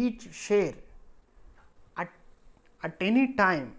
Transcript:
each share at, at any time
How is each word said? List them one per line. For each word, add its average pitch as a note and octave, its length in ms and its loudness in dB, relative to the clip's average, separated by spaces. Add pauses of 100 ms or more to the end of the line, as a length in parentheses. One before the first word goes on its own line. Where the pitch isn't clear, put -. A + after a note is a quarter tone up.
each A#3+ 200 -2 (260)
share G3 280 2 (1200)
at, F3 120 -6 (760)
at E3 160 -8
any A3+ 260 4 (100)
time F#3 320 2 (120)